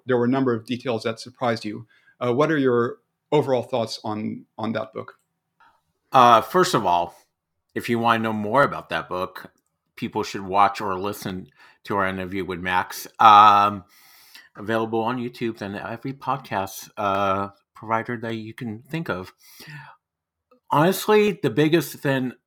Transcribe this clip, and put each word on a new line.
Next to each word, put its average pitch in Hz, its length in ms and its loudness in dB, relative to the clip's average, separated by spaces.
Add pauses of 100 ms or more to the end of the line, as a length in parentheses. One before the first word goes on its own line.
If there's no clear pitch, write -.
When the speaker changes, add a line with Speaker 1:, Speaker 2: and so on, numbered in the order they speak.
Speaker 1:
there 127 120 0
were 120 80 2
a 123 40 2
number 131 240 0
of 110 120 -6
details 120 380 -6
that 113 160 -6
surprised 120 440 -4
you. 113 220 -10 (340)
Uh, 123 140 -2
what 151 180 2
are 160 60 0
your 120 400 0 (360)
overall 127 300 2
thoughts 113 420 -4
on, 110 400 -8 (120)
on 113 140 -4
that 110 220 -6
book. - 260 -14 (920)
Speaker 2:
Uh, 120 260 8
first 180 340 2
of 113 120 0
all, 87 280 0 (640)
if 113 140 -6
you 117 100 0
wanna 113 240 2
know 113 80 -2
more 107 320 0
about 82 260 -4
that 80 200 -4
book, 92 420 -8 (460)
people 107 260 -6
should 101 220 -10
watch 98 340 2
or 98 180 -4
listen 95 500 -8 (360)
to 104 140 -4
our 95 100 2
interview 95 380 -6
with 90 140 -8
Max, 92 480 -2 (120)
um, 104 640 8 (720)
available 113 460 -4
on 120 160 -4
YouTube 120 440 -8
and 101 140 -10
every 113 380 -12
podcast, 131 800 -8
uh, 98 540 -2 (260)
provider 113 420 -4
that 113 180 -8
you 110 180 -12
can 113 300 -12
think 165 260 -8
of. 92 240 -8 (1400)
Honestly, 190 720 2
the 143 60 0
biggest 147 460 2
thing, 131 360 -4 (160)